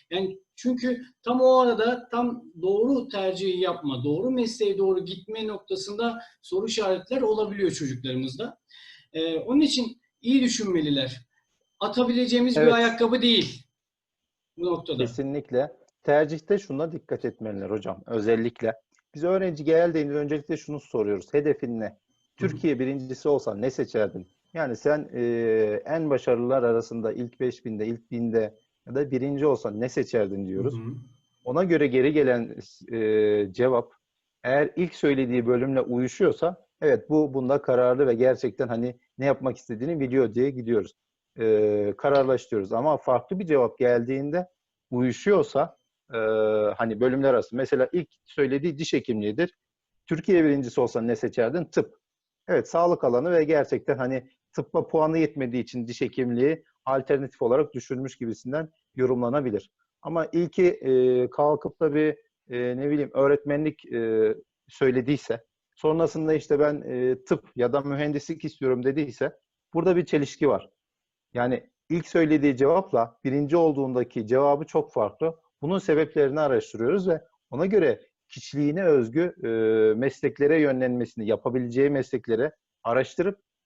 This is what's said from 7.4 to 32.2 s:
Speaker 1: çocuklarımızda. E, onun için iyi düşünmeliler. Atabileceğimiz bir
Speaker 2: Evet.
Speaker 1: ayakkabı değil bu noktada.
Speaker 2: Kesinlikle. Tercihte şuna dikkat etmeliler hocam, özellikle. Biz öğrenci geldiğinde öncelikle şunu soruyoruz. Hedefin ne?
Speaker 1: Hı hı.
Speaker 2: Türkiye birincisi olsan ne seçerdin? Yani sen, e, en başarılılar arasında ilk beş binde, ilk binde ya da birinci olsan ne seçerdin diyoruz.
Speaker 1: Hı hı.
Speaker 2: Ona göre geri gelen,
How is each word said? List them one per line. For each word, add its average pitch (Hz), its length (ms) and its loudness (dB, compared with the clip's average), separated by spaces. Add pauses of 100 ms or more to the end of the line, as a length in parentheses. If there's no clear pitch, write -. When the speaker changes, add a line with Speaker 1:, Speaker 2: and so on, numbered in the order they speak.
Speaker 1:
çocuklarımızda. 131 880 -6 (540)
E, 160 260 -4
onun 254 220 2
için 247 400 0 (200)
iyi 262 220 4
düşünmeliler. 156 840 -2 (520)
Atabileceğimiz 240 760 2
bir - 40 4
Speaker 2:
Evet. 233 120 8
Speaker 1:
ayakkabı 233 500 2
değil 226 400 2 (960)
bu 170 80 -8
noktada. 165 340 -4
Speaker 2:
Kesinlikle. 135 720 -4 (300)
Tercihte 151 560 2
şuna 160 340 -6
dikkat - 320 -8
etmeliler 104 460 -6
hocam, 98 360 -6
özellikle. 113 640 0 (420)
Biz 151 100 -8
öğrenci 180 400 -2
geldiğinde 160 480 2
öncelikle 147 440 -4
şunu 147 240 -10
soruyoruz. 104 540 -4
Hedefin 139 460 0
ne? 107 40 -6
Speaker 1:
Hı 101 60 -8
hı. - 60 -20 (400)
Speaker 2:
Türkiye 147 420 -2
birincisi 131 500 -4
olsan 113 340 0
ne 131 80 0
seçerdin? 104 580 -4 (240)
Yani 143 240 -4
sen, 147 380 0
e, 113 720 0
en 156 260 -2
başarılılar 123 520 0
arasında 117 500 -2
ilk 120 280 -10
beş 127 240 -4
binde, 107 220 -6
ilk 117 240 -8
binde 113 440 0 (320)
ya 120 80 -14
da 120 160 -2
birinci 139 360 -2
olsan 110 340 -2
ne 123 80 -4
seçerdin 101 580 -2
diyoruz. 95 280 -4
Speaker 1:
Hı 117 40 -8
hı. 113 160 -10 (500)
Speaker 2:
Ona 143 200 -2
göre 156 220 2
geri 131 260 2
gelen, 120 440 0 (360)